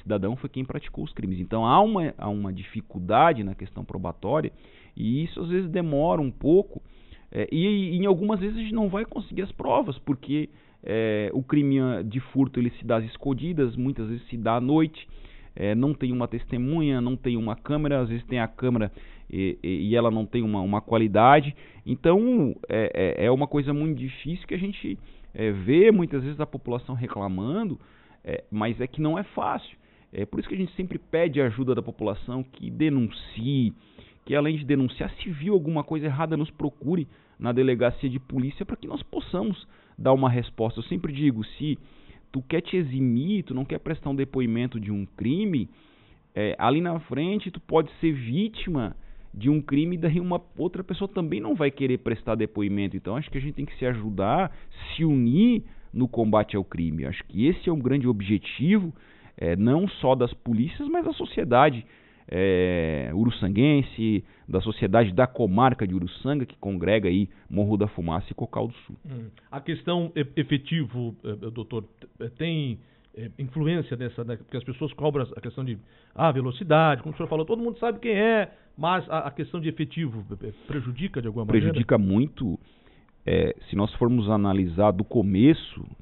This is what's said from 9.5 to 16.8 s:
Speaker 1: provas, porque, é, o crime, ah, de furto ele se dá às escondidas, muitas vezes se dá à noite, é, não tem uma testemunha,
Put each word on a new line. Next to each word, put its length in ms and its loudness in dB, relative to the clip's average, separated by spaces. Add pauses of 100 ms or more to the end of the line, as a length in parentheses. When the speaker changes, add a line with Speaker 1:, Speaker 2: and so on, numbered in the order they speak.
Speaker 1:
provas, 480 -2
porque, 500 -4 (340)
é, 500 0
o 100 -2
crime, 360 4
ah, 220 0
de 180 -4
furto 400 0
ele 120 0
se 120 -12
dá 140 2
às 80 -2
escondidas, 680 -2
muitas 340 -2
vezes 180 -8
se 80 -10
dá 200 0
à 60 2
noite, 460 2 (480)
é, 200 0
não 180 2
tem 180 -2
uma 160 -2
testemunha, 720 -2